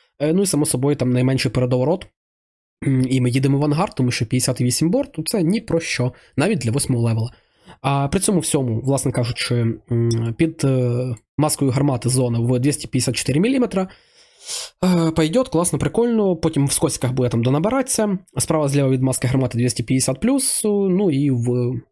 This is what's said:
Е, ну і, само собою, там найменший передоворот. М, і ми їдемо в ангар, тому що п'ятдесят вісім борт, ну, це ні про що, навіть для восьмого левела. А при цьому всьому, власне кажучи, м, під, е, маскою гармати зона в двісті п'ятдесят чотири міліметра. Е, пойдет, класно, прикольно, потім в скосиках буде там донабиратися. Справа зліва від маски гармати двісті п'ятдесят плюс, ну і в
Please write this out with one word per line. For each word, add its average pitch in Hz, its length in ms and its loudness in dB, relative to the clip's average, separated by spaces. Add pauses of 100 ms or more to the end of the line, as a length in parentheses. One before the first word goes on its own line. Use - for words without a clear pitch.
(200)
Е, 151 140 0
ну 185 80 2
і, 202 40 2
само 151 200 2
собою, 143 300 0
там 127 140 0
найменший 127 420 0
передоворот. 127 560 0 (800)
М, 131 220 2
і 131 120 0
ми 123 80 2
їдемо 135 280 2
в 147 80 0
ангар, 151 280 0
тому 123 180 0
що - 140 -4
п'ятдесят 127 360 -2
вісім 123 280 2
борт, 269 280 -2
ну, 156 100 -6
це 196 160 0
ні 202 180 0
про 247 180 -2
що, 127 340 -4 (240)
навіть 175 220 0
для 117 120 -2
восьмого 120 320 0
левела. 117 280 -2 (500)
А 139 260 0
при 190 120 -2
цьому 190 200 2
всьому, 127 420 0
власне 135 300 0
кажучи, 120 440 -2 (360)
м, 117 460 0
під, 160 260 -2
е, 127 520 0 (220)
маскою 139 340 0
гармати 135 380 0
зона 123 300 0
в 123 200 2
двісті 143 280 -2
п'ятдесят 123 280 -2
чотири - 240 -2
міліметра. 226 480 0 (960)
Е, 170 280 2
пойдет, 165 360 0
класно, 165 320 0
прикольно, 214 560 0
потім 151 320 0
в - 40 -2
скосиках 131 400 0
буде 127 180 0
там 117 140 0
донабиратися. 208 720 0 (200)
Справа 156 300 0
зліва 139 220 2
від 131 120 2
маски 131 260 0
гармати 127 300 0
двісті 123 260 0
п'ятдесят 131 360 0
плюс, 262 460 0
ну 196 460 2
і 139 200 2
в 123 420 0 (180)